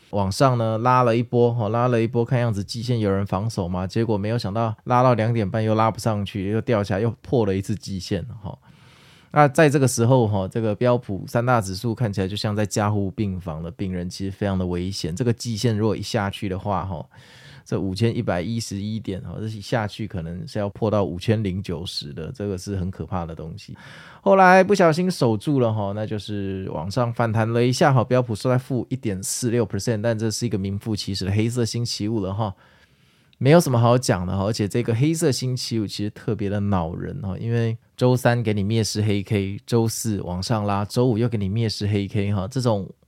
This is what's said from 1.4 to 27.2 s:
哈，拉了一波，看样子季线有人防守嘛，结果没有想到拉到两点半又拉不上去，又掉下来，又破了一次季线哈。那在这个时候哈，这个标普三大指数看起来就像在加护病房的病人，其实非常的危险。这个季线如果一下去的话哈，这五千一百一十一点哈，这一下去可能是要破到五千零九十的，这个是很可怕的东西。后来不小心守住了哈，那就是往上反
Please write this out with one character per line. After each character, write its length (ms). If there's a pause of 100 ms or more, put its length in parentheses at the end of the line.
哈， 160
拉 200
了 120
一 60
波， 180
看 160
样 100
子 140
季 160
线 180
有 120
人 160
防 240
守 180
嘛， 180
结 160
果 140
没 140
有 80
想 160
到 200 (100)
拉 180
到 100
两 220
点 160
半 120
又 120
拉 160
不 80
上 260
去， 280
又 100
掉 200
下 120
来， 80
又 180
破 240
了 100
一 60
次 140
季 260
线 240 (180)
哈。 140 (760)
那 140
在 220
这 80
个 100
时 160
候 240
哈， 180
这 140
个 140
标 240
普 280
三 200
大 120
指 160
数 200
看 180
起 80
来 80
就 80
像 180
在 120
加 240
护 220
病 280
房 220
的 80
病 200
人， 200
其 160
实 40
非 160
常 120
的 80
危 240
险。 260
这 80
个 80
季 240
线 180
如 120
果 100
一 60
下 260
去 220
的 80
话 260
哈， 180 (640)
这 160
五 140
千 200
一 60
百 220
一 180
十 160
一 240
点 220
哈， 180
这 60
一 120
下 280
去 200
可 140
能 260
是 120
要 100
破 220
到 120
五 160
千 240
零 200
九 240
十 260
的， 180
这 160
个 120
是 180
很 140
可 160
怕 180
的 100
东 220
西。 180 (460)
后 160
来 260
不 120
小 180
心 180
守 240
住 260
了 120
哈， 220
那 120
就 120
是 520
往 200
上 200
反 220